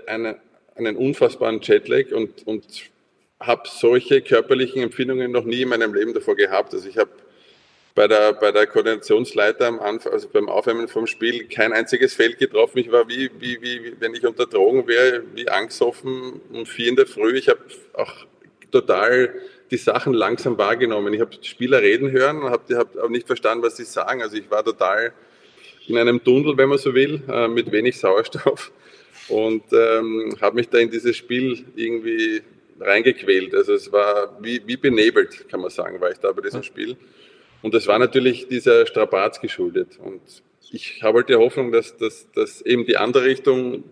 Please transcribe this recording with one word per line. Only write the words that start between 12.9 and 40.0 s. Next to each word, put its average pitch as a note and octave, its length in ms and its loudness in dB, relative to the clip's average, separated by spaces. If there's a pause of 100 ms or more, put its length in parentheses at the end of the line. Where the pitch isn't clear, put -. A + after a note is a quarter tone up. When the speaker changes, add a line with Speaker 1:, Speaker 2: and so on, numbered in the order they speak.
Speaker 1:
war A#2 180 4
wie, B2+ 200 -6 (100)
wie, A#2+ 220 -10
wie, B2 220 -10
wie A#2 160 -16
wenn A#2 140 -6
ich A#2 120 -4
unter A#2 200 -2
Drogen A#2 420 2
wäre, A#2+ 360 2 (100)
wie A#2 160 -8
angesoffen B2 920 -4 (140)
um A#2 120 -12
vier A#2+ 240 -4
in B2+ 60 0
der C3 120 6
Früh. A2+ 300 0
Ich C3 120 2
hab - 80 4 (360)
auch - 200 -4 (580)
total A#2+ 640 2 (380)
die B2 60 -2
Sachen B2 360 0
langsam A2+ 440 -2
wahrgenommen. G#2+ 560 0
Ich G#2+ 60 -2
hab - 240 -6
Spieler B2 380 0
reden A#2+ 300 2
hören C#3 320 0
und B2+ 80 -4
hab, - 200 -4
hab A#2+ 260 -2
auch A#2 120 -2
nicht A#2+ 160 -4
verstanden, A#2 380 -2
was A2+ 120 -2
sie A#2+ 100 -14
sagen. G#2+ 360 -6
Also A2 160 -8
ich G2+ 140 -12
war G#2+ 120 0
total G#2+ 480 -2 (760)
in A#2 100 -2
einem A#2+ 260 2
Tunnel, C#3 340 2
wenn C3+ 120 4
man C#3 80 2
so C3+ 160 -2
will, C#3+ 340 0
äh, A#2 200 0
mit A2+ 240 -4
wenig A2+ 260 0
Sauerstoff - 760 -2 (560)
und, A2 360 -2 (100)
ähm, A2+ 640 0
hab G#2 140 0
mich A#2 160 -2
da A#2+ 80 2
in A#2 140 2
dieses A#2 260 -2
Spiel B2 480 -6 (100)
irgendwie A2+ 680 -4 (360)
reingequält. G2 760 0
Also G2+ 180 2
es G2+ 180 -2
war G2+ 500 0
wie, A#2 240 -6
wie A#2+ 120 -6
benebelt, A2+ 720 2
kann F#2+ 100 -8
man F2+ 120 -8
sagen, F2+ 280 -10
war F2+ 120 0
ich - 80 -14
da G2 120 0
bei F#2+ 120 -8
diesem G2+ 160 -8
Speaker 2:
Mhm. - 40 -12
Speaker 1:
Spiel. A2 340 -10 (640)
Und A2 120 -4
das A2 140 0
war G#2 120 2
natürlich B2+ 480 0
dieser A#2 380 4
Strapaz G#2 560 -2
geschuldet. F2+ 600 -6